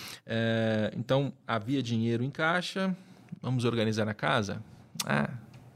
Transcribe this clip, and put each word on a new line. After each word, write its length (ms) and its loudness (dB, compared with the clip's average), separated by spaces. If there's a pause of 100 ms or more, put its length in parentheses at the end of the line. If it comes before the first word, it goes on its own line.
(260)
É, 680 2
então, 380 2 (140)
havia 340 0
dinheiro 420 0
em 60 -2
caixa, 680 0 (460)
vamos 240 0
organizar 420 2
a 60 -2
casa? 500 0 (400)
Ah, 280 0 (440)